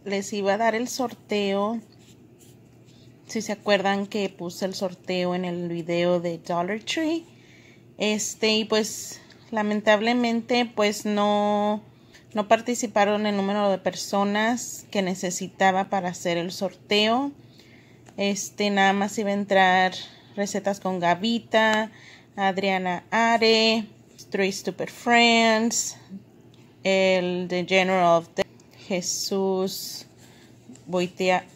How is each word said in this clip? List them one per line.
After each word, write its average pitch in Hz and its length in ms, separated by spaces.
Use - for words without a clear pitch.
les 196 300
iba 196 220
a - 20
dar 226 180
el 240 140
sorteo. 208 920
Si 226 140
se 214 120
acuerdan 196 540
que 196 200
puse 175 380
el 190 80
sorteo 180 600
en 180 120
el 175 240
video 170 500
de 170 200
Dollar 180 420
Tree. 330 420
Este, 214 520
y 214 160
pues, 220 560
lamentablemente, 226 1120
pues, 208 400
no, 208 760
no 208 160
participaron 214 760
el 208 120
número 202 320
de 190 80
personas 202 1120
que 208 100
necesitaba 185 840
para 185 240
hacer 175 280
el 175 140
sorteo. 214 800
Este, 202 520
nada 196 220
más 202 260
iba 208 120
a 202 40
entrar 185 600
Recetas 202 460
con 185 180
Gavita, 214 880
Adriana 190 760
Are, 226 720
Three 196 220
Stupid - 380
Friends, 226 1080
el 185 640
The 180 220
General 185 480
of 165 160
the - 100
Jesús 190 1200
Boitea, 180 580